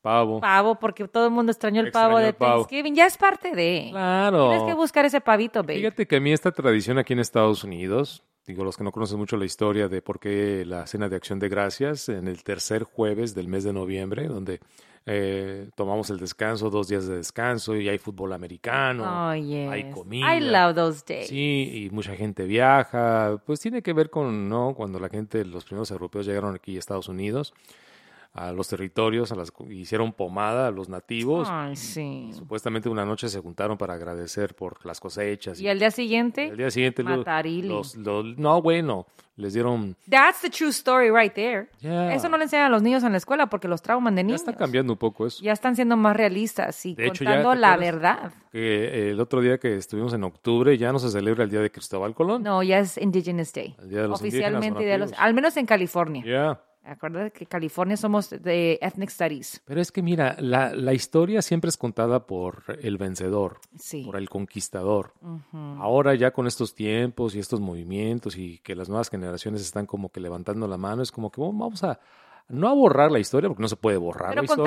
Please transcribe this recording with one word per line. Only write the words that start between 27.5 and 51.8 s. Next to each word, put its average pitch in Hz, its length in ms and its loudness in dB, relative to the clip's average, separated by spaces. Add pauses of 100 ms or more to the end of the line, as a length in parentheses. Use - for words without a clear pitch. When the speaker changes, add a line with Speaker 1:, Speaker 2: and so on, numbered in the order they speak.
Speaker 1:
a 87 160 -8
los 92 160 -6
territorios, 110 640 -2
a 110 40 -8
las 87 160 -10
co-, - 180 -18
hicieron 107 420 -4
pomada 104 560 -2
a 113 40 -2
los 95 180 -10
nativos. 117 600 -4
Speaker 2:
Ay, 143 240 -8
sí. 135 560 -10
Speaker 1:
Y - 20 -18
supuestamente 110 560 -6
una 107 160 -2
noche 107 240 -4
se 98 100 -8
juntaron 98 380 -6
para 92 160 -6
agradecer 87 600 -6
por 87 320 -12
las 85 120 -12
cosechas 101 640 -8
Speaker 2:
¿Y 196 80 -4
al 196 80 0
día 214 140 4
siguiente? 233 560 -2
Speaker 1:
y - 20 -14
al 107 80 -12
día 127 140 -2
siguiente 127 320 0
lo-, - 140 -2
Speaker 2:
Matarili. 160 500 -2
Speaker 1:
los, 113 280 -6
lo-, 104 280 -4
no, 147 400 2
bueno, 160 420 0 (300)
les 101 180 -6
dieron 113 420 0 (140)
Speaker 2:
That's 285 320 6
the 349 80 -4
true 311 200 -2
story 254 420 4
right 220 240 6
there. 220 340 -4 (100)
Speaker 1:
Ya. 175 360 -2
Speaker 2:
Eso 302 120 -2
no 320 120 2
le 311 60 0
enseñan 294 200 2
a 269 40 4
los 226 120 6
niños 247 220 4
en 233 80 2
la 190 80 2
escuela 277 320 0
porque 190 160 -4
los 175 160 -2
trauman 233 320 2
de 180 80 4
Speaker 1:
Ya - 20 0
Speaker 2:
niños. 269 160 0
Speaker 1:
está 320 140 -6
cambiando 131 380 2
un 98 40 -2
poco 113 300 -2
eso. - 160 -10
Speaker 2:
Ya 208 80 2
están 240 240 0
siendo 233 200 2
más 214 220 4
realistas 202 720 0
y 180 80 -8
Speaker 1:
De 113 100 0
hecho, 180 180 -2
ya, - 120 4
Speaker 2:
contando 247 160 6
Speaker 1:
¿te 254 80 2
Speaker 2:
la 208 140 8
Speaker 1:
acuerdas? 175 500 2
Speaker 2:
verdad. 180 100 -12 (180)
Speaker 1:
Que, 110 340 2
eh, 104 260 0
el 104 80 0
otro 123 220 2
día 123 180 4
que 113 160 0
estuvimos 107 400 -4
en 104 80 -2
octubre 117 520 4
ya 120 160 2
no 139 60 0
se 123 140 0
celebra 107 320 0
el 101 80 -2
Día 107 100 0
de 107 100 2
Cristóbal 101 440 -6